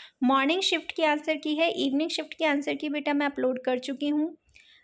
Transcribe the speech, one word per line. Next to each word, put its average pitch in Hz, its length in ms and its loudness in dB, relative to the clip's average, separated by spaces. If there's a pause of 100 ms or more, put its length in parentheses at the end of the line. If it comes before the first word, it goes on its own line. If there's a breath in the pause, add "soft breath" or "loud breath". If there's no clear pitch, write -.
(240 loud breath)
मॉर्निंग 269 400 4
शिफ्ट 339 280 -2
की 330 140 -4
आंसर 302 320 2
की 302 180 -2
है, 330 160 2
इवनिंग 277 380 0
शिफ्ट 311 240 -6
की 320 140 -2
आंसर 285 280 0
की 302 140 -4
बेटा 294 240 -2
मैं 285 140 2
अपलोड 254 380 -2
कर 254 140 0
चुकी 277 300 -4
हूँ। 302 260 0 (480 soft breath)